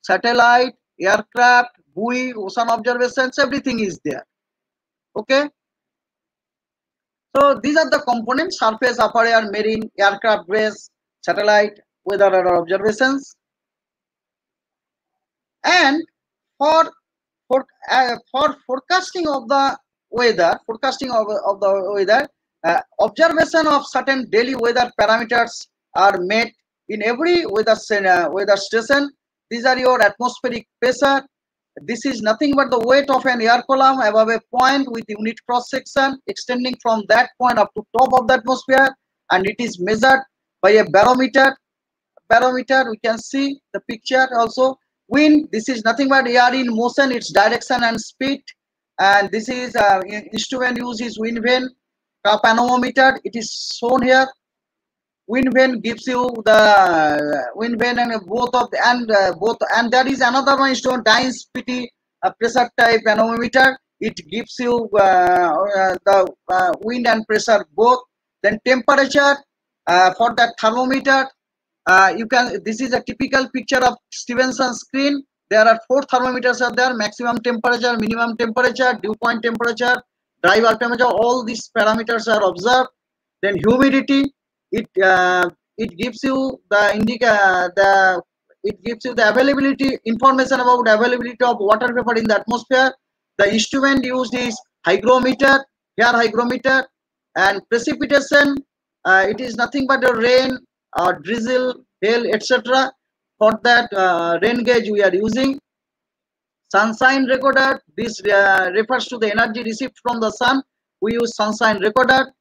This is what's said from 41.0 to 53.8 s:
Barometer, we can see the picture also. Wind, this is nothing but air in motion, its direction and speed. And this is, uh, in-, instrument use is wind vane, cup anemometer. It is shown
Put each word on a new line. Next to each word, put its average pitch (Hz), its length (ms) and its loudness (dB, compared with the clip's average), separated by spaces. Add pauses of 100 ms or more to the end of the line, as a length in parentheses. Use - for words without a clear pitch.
Barometer, 254 600 2
we 220 60 -10
can 226 200 -4
see 277 420 -6 (140)
the - 60 -6 (100)
picture 262 460 -2
also. 254 420 0 (300)
Wind, 302 440 4
this 220 180 -6
is 233 140 -4
nothing 233 260 0
but 269 180 2
air 247 260 4
in 247 220 -2
motion, 240 360 0
its 233 200 -8
direction 233 520 0
and 226 160 -2
speed. 277 440 -6 (560)
And 196 320 4
this 220 180 -6
is, 247 260 -8
uh, 202 300 2
in-, 208 280 -12
instrument 247 440 -4
use 240 240 -8
is 226 160 -8
wind 226 240 -4
vane, 254 280 0 (540)
cup 208 200 2
anemometer. 247 800 2
It 196 120 -10
is - 440 -10
shown 240 240 0